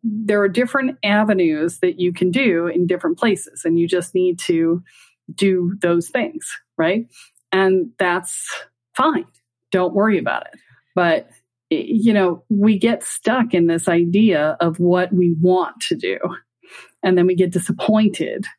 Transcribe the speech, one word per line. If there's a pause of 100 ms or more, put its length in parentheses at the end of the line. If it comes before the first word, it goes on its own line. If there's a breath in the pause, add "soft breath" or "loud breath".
there
are
different
avenues
that
you
can
do
in
different
places.
And
you
just
need
to (540 soft breath)
do
those
things, (240)
right? (460 loud breath)
And
that's (480)
fine. (420)
Don't
worry
about
it. (360 soft breath)
But, (400)
y-,
you
know,
we
get
stuck
in
this
idea
of
what
we
want
to
do. (840 loud breath)
And
then
we
get
disappointed (120)